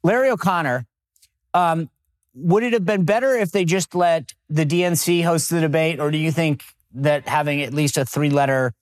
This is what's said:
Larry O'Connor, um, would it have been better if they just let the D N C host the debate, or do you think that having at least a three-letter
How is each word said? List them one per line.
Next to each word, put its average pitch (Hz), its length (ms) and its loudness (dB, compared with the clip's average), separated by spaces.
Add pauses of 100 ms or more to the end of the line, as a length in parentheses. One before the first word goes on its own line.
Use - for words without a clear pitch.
Larry 254 260 4
O'Connor, 160 560 0 (640)
um, 165 380 0 (440)
would 175 280 2
it 240 100 0
have 220 120 0
been 196 200 0
better 247 320 2
if 202 140 -2
they 196 140 0
just 175 300 -2
let 170 380 0 (160)
the 156 160 0
D 170 200 0
N 175 100 0
C 170 280 0
host 170 280 0
the 170 100 0
debate, 160 380 0
or 151 140 -2
do 156 60 -2
you 160 120 0
think 156 320 -2 (320)
that 143 340 0
having 147 320 -2
at 131 140 -6
least 147 240 0
a 135 60 0
three-letter 139 760 0